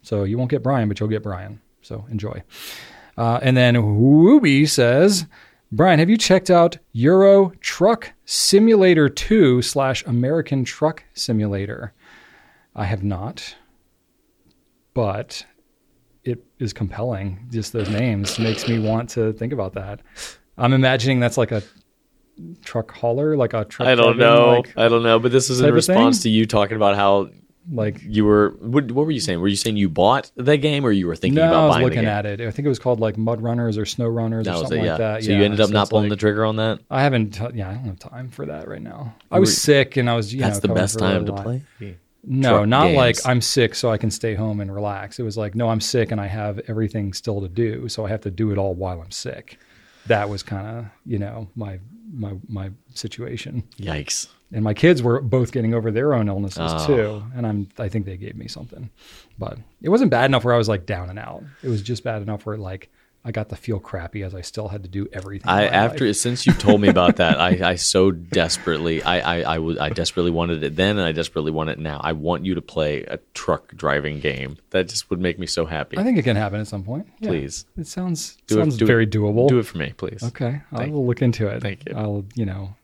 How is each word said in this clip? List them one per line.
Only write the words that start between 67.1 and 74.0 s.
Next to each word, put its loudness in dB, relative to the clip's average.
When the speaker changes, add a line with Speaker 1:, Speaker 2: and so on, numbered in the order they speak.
Speaker 2:
that, 2
Speaker 1:
<laughs> -
Speaker 2:
I, 2
I 0
so 2
desperately, -2
I, 0
I, -2
I -2
w-, -4
I -2
desperately -2
wanted -2
it -6
then, 0
and -2
I -2
desperately -4
want -4
it -8
now. -8
I -4
want -4
you -2
to -6
play -4
a -12
truck -6
driving -4